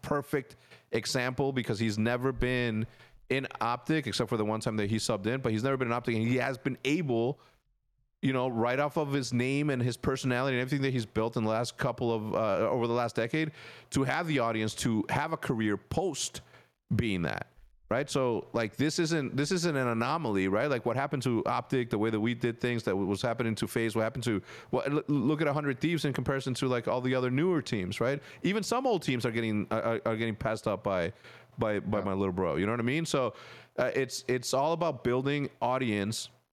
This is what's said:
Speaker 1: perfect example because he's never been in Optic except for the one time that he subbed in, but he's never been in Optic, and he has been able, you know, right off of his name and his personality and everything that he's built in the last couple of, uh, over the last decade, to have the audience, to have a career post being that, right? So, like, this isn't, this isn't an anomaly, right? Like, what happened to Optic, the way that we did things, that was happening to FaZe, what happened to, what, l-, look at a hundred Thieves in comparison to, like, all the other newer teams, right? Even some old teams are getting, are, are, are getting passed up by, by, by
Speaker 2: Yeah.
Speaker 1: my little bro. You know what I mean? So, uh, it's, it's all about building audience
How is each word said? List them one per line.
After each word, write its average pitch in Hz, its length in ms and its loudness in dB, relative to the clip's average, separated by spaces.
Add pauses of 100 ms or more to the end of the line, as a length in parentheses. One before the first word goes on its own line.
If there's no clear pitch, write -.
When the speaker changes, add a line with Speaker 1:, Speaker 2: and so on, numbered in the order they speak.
Speaker 1:
perfect 143 540 -4 (360)
example 127 600 0
because 120 260 0
he's 107 200 0
never 120 340 2
been 120 540 0 (420)
in 131 180 0 (140)
Optic 123 460 0
except 110 220 0
for 123 80 0
the 107 80 2
one 110 160 0
time 110 160 -2
that 104 140 0
he 113 60 2
subbed 107 300 0
in, 127 140 0
but 127 120 0
he's 107 120 0
never 135 120 2
been 127 120 0
in 117 40 0
Optic, 120 240 0
and 110 100 2
he 123 100 2
has 127 220 0
been 127 260 -4
able, 135 540 0 (840)
you 131 100 2
know, 131 160 2
right 120 300 2
off 143 180 0
of 147 160 0
his 131 200 0
name 135 380 2
and 127 120 0
his 120 140 0
personality 131 600 0
and 123 60 2
everything 135 200 0
that 135 100 2
he's 120 140 0
built 113 300 0
in 117 80 2
the 107 60 2
last 117 260 0
couple 120 380 0
of, 110 200 -2
uh, 104 360 2
over 120 160 2
the 117 60 0
last 120 240 0
decade, 151 340 0 (400)
to 135 140 2
have 139 220 0
the 156 120 2
audience, 110 360 0
to 113 340 2
have 147 240 0
a 160 40 -4
career 110 400 0
post - 680 -4 (520)
being 104 280 2
that, 57 240 -4 (440)
right? 135 200 0
So, 123 420 0
like, 117 240 -2
this 151 220 0
isn't, 156 360 0
this 143 160 0
isn't 170 260 0
an 131 120 2
anomaly, 117 600 2
right? 107 220 2
Like, 123 140 0
what 117 100 2
happened 135 280 -2
to 120 240 2
Optic, 123 420 0
the 113 100 0
way 110 120 2
that 110 100 2
we 117 140 0
did 117 260 -2
things, 120 220 0
that 101 120 0
was 98 280 0
happening 117 340 0
to 113 100 -2
FaZe, 113 300 0
what 110 60 2
happened 113 220 -4
to, 107 180 2 (280)
what, - 220 0
l-, 151 160 0
look 147 320 2
at 160 80 2
a 139 60 0
hundred 143 260 -2
Thieves 156 240 0
in 143 80 0
comparison 135 420 -2
to, 135 140 0
like, 123 180 0
all 120 140 2
the 127 140 0
other 127 160 2
newer 156 320 2
teams, 101 360 -2
right? 135 220 0 (220)
Even 196 200 2
some 240 240 0
old 214 160 2
teams 123 220 -2
are 123 60 2
getting, 110 400 0
are, 110 120 0
are, 113 220 0
are 113 120 0
getting 113 200 -2
passed 110 320 -2
up 98 160 -2
by, 92 280 0 (460)
by, 107 220 0
by 104 180 -2
Speaker 2:
Yeah. 98 60 -2
Speaker 1:
my 101 80 -2
little 95 200 0
bro. 87 240 0
You 92 100 2
know 107 60 0
what 120 80 -2
I 113 40 -2
mean? 143 200 0
So, 131 300 0 (440)
uh, 127 160 2
it's, 127 340 -2
it's 123 260 0
all 147 200 2
about 160 280 -2
building 135 460 0 (120)
audience 113 680 0 (240)